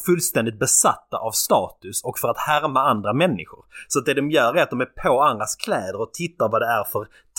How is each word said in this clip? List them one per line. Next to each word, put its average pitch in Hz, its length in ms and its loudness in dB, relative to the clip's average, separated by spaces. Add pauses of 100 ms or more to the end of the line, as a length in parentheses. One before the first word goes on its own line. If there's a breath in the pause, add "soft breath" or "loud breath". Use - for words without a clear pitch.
fullständigt 120 520 0
besatta - 580 0
av 113 140 -4
status - 720 -2
och 123 140 -6
för 123 100 -2
att - 100 -12
härma 147 440 0
andra 107 300 2
människor. 131 520 0 (240 loud breath)
Så - 100 0
att 127 80 -2
det 143 80 2
de 143 160 -2
gör 131 240 4
är 170 80 4
att 135 80 -2
de 123 100 -2
är 127 40 0 (180)
på 139 200 4
andras 113 340 0
kläder 101 440 -4
och 110 120 -6
tittar - 360 -2
vad 110 140 2
det 117 40 -2
är 113 180 0
för 107 220 -6 (320 soft breath)